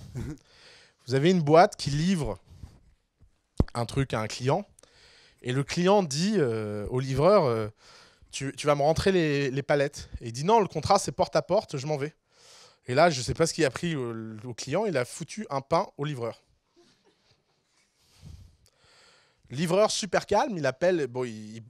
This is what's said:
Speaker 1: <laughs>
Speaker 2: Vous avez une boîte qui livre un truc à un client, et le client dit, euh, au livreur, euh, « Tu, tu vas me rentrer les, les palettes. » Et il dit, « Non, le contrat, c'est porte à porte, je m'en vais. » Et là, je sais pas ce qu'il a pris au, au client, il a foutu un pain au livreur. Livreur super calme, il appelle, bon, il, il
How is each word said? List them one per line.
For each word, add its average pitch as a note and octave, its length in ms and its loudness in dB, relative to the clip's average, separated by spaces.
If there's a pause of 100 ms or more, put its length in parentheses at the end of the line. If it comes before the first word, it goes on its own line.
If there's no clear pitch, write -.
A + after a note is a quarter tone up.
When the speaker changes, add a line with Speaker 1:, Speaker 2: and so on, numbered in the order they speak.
(140)
Speaker 1:
<laughs> - 920 -14
Speaker 2:
Vous A#2+ 80 -2
avez C#3+ 160 4
une F#3 120 4
boîte D#3 340 6
qui - 140 -4
livre D3 480 -2 (1400)
un A#2 100 -2
truc C3+ 300 -4
à A#2 60 -2
un G#2+ 80 -4
client, C#3+ 380 -4 (760)
et B2 100 -6
le C3+ 100 0
client F#3 400 2
dit, F3 360 -2
euh, A2 500 -2
au B2+ 120 -4
livreur, D3 440 4
euh, « A2+ 240 0 (600)
Tu, C3+ 260 -8
tu - 100 -6
vas D3 100 4
me C#3+ 60 0
rentrer D#3+ 300 2
les, D3 380 2
les C3+ 120 -4
palettes. » C#3+ 460 0 (140)
Et B2 60 -8
il A#2 40 -8
dit, « C3 140 -8
Non, A3 140 6
le F#3 80 0
contrat, F#3 300 2
c'est D#3+ 140 -6
porte - 240 -2
à D#3 60 2
porte, F3+ 340 -2
je C3 100 -8
m'en D3+ 120 -2
vais. » D3 160 -8 (720)
Et B2 80 -4
là, E3 160 8
je C3 100 -2
sais A2+ 140 -4
pas E3 120 2
ce - 60 -2
qu'il D#3+ 120 0
a C3+ 60 4
pris E3+ 240 -4
au, A#2+ 200 -6 (300)
au B2 100 -10
client, E3+ 320 -4
il F3+ 100 -2
a B2 80 0
foutu - 460 -12
un C3+ 100 -4
pain E3 280 0 (100)
au C#3+ 60 -6
livreur. A#2+ 360 -8 (3000)
Livreur F3+ 400 2
super F3+ 360 -4
calme, A3 300 0
il D3+ 100 -2
appelle, D#3+ 420 0
bon, B2+ 160 -4
il, A2 320 -12
il A2+ 140 -16